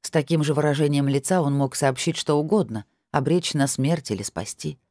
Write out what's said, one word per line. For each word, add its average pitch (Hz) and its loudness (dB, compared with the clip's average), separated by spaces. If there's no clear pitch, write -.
С - -10
таким 156 0
же 147 0
выражением 147 2
лица 139 0
он 143 0
мог 139 0
сообщить 143 0
что 147 0
угодно, 147 0
обречь 151 0
на 139 2
смерть 139 -2
или 101 -4
спасти. - -8